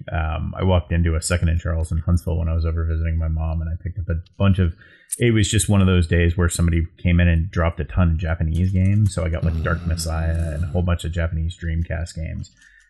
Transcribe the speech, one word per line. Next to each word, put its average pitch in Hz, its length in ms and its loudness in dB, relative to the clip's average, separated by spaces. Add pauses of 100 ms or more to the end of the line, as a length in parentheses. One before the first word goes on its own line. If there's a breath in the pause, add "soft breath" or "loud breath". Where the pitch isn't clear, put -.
(120)
Um, 78 460 -4
I - 60 0
walked 90 260 2
into 85 240 2
a 80 80 -2
Second 85 280 0
and 82 100 0
Charles 82 320 -4
in 80 60 -2
Huntsville 85 400 0
when 82 100 -2
I 82 60 -2
was 82 120 0
over 82 180 -2
visiting 80 320 -2
my 80 120 -2
mom, 80 320 -2
and 80 100 -6
I 80 100 -4
picked 85 180 -8
up 82 100 -6
a 82 120 -2 (180)
bunch 98 200 4
of, 90 160 2 (440 loud breath)
it 120 140 4
was 107 160 4
just - 200 0
one 101 120 4
of 95 60 6
those 90 220 4
days 85 280 4
where 87 120 2
somebody 85 340 2 (180)
came 87 200 2
in 87 80 4
and 82 200 2
dropped 85 300 -2
a 76 60 -4
ton 87 260 2
of 80 80 0
Japanese 82 540 -2
games. 98 420 2
So 85 100 -4
I 82 40 -2
got, 80 160 -2
like, 80 180 0
Dark 85 240 -2
Messiah 82 680 -2
and 78 100 -4
a - 20 -4
whole 90 160 -2
bunch 87 220 0
of 82 80 -6
Japanese 80 440 -4
Dreamcast 82 600 -6
games. 82 340 -10 (400 soft breath)